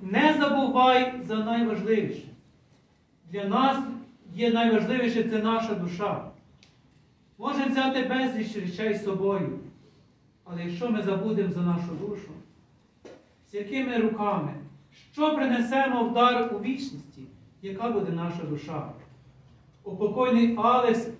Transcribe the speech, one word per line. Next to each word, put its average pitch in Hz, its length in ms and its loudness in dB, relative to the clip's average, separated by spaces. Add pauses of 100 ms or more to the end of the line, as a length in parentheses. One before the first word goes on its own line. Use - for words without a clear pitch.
"Не 262 380 4
забувай 254 760 4 (120)
за 214 100 -4
найважливіше". 214 840 0 (1080)
Для 196 140 -6
нас 254 340 4 (560)
є 233 180 2
найважливіше — 233 800 2
це 220 80 0
наша 220 360 0
душа. 175 500 -4 (1120)
Можемо 277 280 -2
взяти 254 360 0
безліч 220 540 -2
речей 202 380 -2
з - 100 -6
собою, 190 540 -2 (840)
але 170 200 -8
якщо 202 260 -4
ми 214 120 0
забудемо 196 500 0
за 175 80 -4
нашу 175 400 -2
душу, 202 300 -10 (1200)
з - 40 -12
якими 240 440 -2
руками, 202 560 0 (580)
що 302 220 2
принесемо 254 720 0
в - 100 -2
дар 240 400 4
у 208 40 -4
вічності, - 640 -8 (400)
яка 196 280 -4
буде 180 220 0
наша 170 380 -4
душа? 147 380 -8 (960)
Упокойний 233 720 2
Алекс 233 520 4 (120)